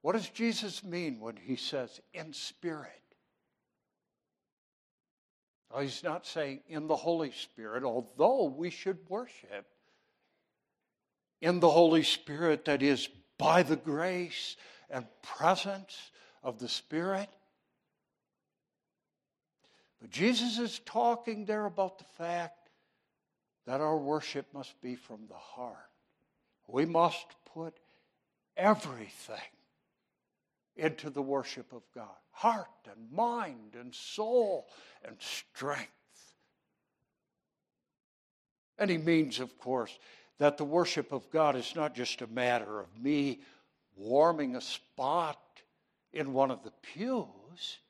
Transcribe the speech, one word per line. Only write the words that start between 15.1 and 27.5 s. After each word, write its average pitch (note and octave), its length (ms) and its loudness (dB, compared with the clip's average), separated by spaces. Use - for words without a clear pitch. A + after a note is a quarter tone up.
presence F#3+ 880 0
of A#2+ 160 -6
the A#2+ 100 -8
Spirit. F#3+ 640 -4
But A#2 100 -18
Jesus A3+ 480 2
is A#3 220 -4
talking A3+ 640 -2
there G#3+ 220 -2
about F#3 320 -2
the - 60 -20
fact E3+ 680 -8
that C3 140 -2
our D3+ 160 2
worship D3 560 -4
must C#3 280 -14
be B2+ 160 -8
from A2 320 -18
the F#2+ 60 -20
heart. A#2 560 -14
We C3 180 2
must E3 420 2
put E3 340 -12